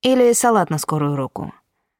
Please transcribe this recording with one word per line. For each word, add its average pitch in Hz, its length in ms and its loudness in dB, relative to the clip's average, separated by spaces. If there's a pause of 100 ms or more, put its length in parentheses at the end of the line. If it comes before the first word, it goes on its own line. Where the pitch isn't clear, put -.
Или 247 300 4
салат 226 360 0
на 156 80 -4
скорую 147 380 -4
руку?" 131 380 -8 (460)